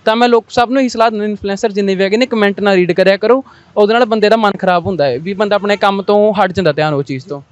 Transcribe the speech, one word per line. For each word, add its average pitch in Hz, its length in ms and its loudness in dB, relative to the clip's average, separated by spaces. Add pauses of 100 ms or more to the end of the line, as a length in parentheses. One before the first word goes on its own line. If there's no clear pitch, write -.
ਤਾਂ 220 100 2
ਮੈਂ 240 140 2
ਲੋਕ 226 200 2
ਸਭ 240 220 0
ਨੂੰ 269 100 2
ਇਹੀ 254 80 0
ਸਲਾਹ 226 220 0
ਦਿੰਦਾ, 214 140 -4
ਇਨਫਲੂਐਂਸਰ 202 460 -4
ਜਿੰਨੇ 196 240 -2
ਵੀ 190 80 0
ਹੈਗੇ 196 140 0
ਨੇ 247 80 0
ਕੁਮੈਂਟ 202 340 0
ਨਾ 196 160 2
ਰੀਡ 180 160 2
ਕਰਿਆ 190 260 2
ਕਰੋ, 240 260 0 (340)
ਉਹਦੇ 208 160 4
ਨਾਲ 240 120 2
ਬੰਦੇ 214 240 2
ਦਾ 226 80 4
ਮਨ 214 140 0
ਖਰਾਬ 180 340 -2
ਹੁੰਦਾ 170 200 -2
ਹੈ 131 140 -2
ਵੀ 185 140 -8
ਬੰਦਾ 202 220 -2
ਆਪਣੇ 202 220 -2
ਕੰਮ 196 240 0
ਤੋਂ 208 320 2
ਹਟ 185 180 0
ਜਾਂਦਾ 170 200 0
ਧਿਆਨ 151 220 -2
ਉਹ 143 100 -2
ਚੀਜ਼ 135 220 -10
ਤੋਂ। 143 160 -12 (100)